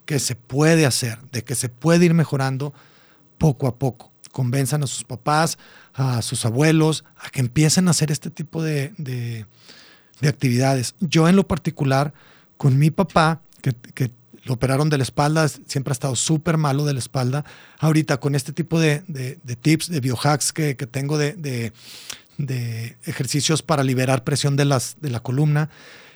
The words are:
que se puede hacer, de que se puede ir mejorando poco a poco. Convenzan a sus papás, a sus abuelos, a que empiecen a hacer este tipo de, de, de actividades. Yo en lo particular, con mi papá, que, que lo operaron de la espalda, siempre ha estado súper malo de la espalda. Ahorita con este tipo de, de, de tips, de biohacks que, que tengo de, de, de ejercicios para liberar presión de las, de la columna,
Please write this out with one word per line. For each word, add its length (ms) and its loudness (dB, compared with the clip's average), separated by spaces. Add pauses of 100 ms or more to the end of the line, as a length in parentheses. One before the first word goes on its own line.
que 140 -2
se 160 -4
puede 500 2
hacer, 340 -2 (120)
de 120 -4
que 120 -6
se 140 -4
puede 360 2
ir 80 4
mejorando 600 -2 (640)
poco 300 0
a 100 -4
poco. 340 -6 (200)
Convenzan 520 -2
a 40 -2
sus 160 -10
papás, 540 -2 (360)
a 280 0
sus 240 -4
abuelos, 600 2 (100)
a 140 -18
que 100 -4
empiecen 480 2
a 40 6
hacer 200 0
este 200 -6
tipo 300 -8
de, 360 -4
de, 480 -8 (720)
de 80 0
actividades. 720 2
Yo 300 4
en 60 6
lo 120 4
particular, 640 0 (440)
con 200 4
mi 140 4
papá, 500 2 (200)
que, 120 -2 (200)
que 180 -4 (320)
lo 100 -6
operaron 360 0
de 80 2
la 60 0
espalda, 460 2
siempre 420 -6
ha 20 -2
estado 220 -4
súper 420 0
malo 280 0
de 80 0
la 60 -4
espalda. 460 -2 (340)
Ahorita 380 2
con 180 -2
este 180 -4
tipo 260 -2
de, 280 2
de, 360 -10
de 120 -10
tips, 340 0
de 100 -4
biohacks 540 0
que, 240 -2
que 80 -10
tengo 320 -4
de, 160 -2
de, 400 -6 (640)
de 580 -6 (100)
ejercicios 580 -2
para 200 0
liberar 400 2
presión 320 0
de 100 2
las, 360 0
de 80 -6
la 100 -4
columna, 500 0 (460)